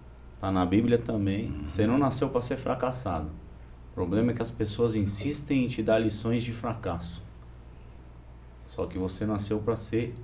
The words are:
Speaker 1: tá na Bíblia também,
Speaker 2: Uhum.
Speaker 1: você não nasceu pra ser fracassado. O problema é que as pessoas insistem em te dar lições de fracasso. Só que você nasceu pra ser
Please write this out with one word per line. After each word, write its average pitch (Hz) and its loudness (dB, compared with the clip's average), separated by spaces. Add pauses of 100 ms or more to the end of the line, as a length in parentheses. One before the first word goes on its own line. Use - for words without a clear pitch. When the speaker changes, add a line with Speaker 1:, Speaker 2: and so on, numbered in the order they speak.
(400)
Speaker 1:
tá 95 0
na 92 4
Bíblia 117 6
também, 107 0
Speaker 2:
Uhum. - -6
Speaker 1:
você 104 2
não 123 6
nasceu 135 4
pra 123 2
ser - -2
fracassado. 104 -2 (600)
O - -18
problema 104 2
é - 0
que 120 -2
as 110 -2
pessoas 110 2
insistem 127 2
em - 0
te 113 -2
dar 113 6
lições 113 2
de 120 -4
fracasso. 95 -4 (1400)
Só - -4
que 90 -6
você 92 -2
nasceu 104 0
pra - 2
ser - -2